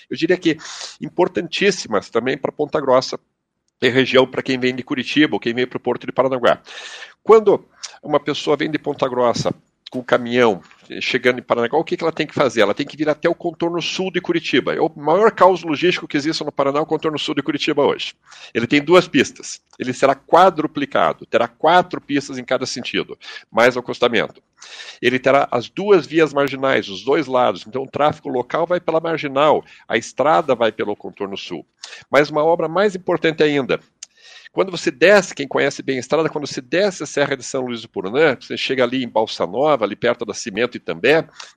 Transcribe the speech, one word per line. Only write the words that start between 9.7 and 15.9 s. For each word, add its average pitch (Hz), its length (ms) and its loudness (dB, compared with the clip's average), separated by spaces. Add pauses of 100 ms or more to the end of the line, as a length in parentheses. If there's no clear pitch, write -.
com 131 80 -6
o 123 40 -8
caminhão 120 560 2 (400)
chegando 123 380 0
em 120 60 -10
Paranaguá, 117 360 0
o 160 40 -2
que 175 120 -6
que 165 80 -8
ela 165 80 -2
tem 156 140 -4
que - 80 -14
fazer? 117 280 0
Ela 101 120 2
tem 143 120 -4
que 139 120 -14
vir 151 100 -2
até 151 220 0
o 170 60 0
contorno 170 440 -6
sul 190 320 -6
de 180 80 -4
Curitiba. 165 540 0
É - 80 -2
o 156 140 0
maior 165 360 2
caos 185 300 4
logístico 165 460 -2